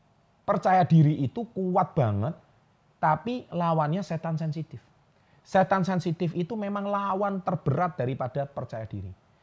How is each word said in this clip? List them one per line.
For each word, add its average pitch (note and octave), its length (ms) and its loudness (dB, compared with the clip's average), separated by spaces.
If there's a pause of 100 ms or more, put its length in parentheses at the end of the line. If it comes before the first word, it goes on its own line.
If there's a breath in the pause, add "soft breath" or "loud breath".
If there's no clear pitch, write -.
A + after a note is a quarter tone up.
(480)
Percaya F#3+ 400 4
diri D#3 320 6
itu F3 320 -2
kuat F#3 400 0
banget, A2+ 400 0 (640)
tapi E3 560 -2
lawannya E3 480 0
setan E3 400 -4
sensitif. D#3 400 -6 (640 soft breath)
Setan F#3+ 400 2
sensitif F3 480 -2
itu F3+ 240 -4
memang G3+ 320 -6
lawan G3 560 -2
terberat E3+ 560 -2
daripada C3 480 -4
percaya A#2 400 -10
diri. F#2+ 240 -10 (300 soft breath)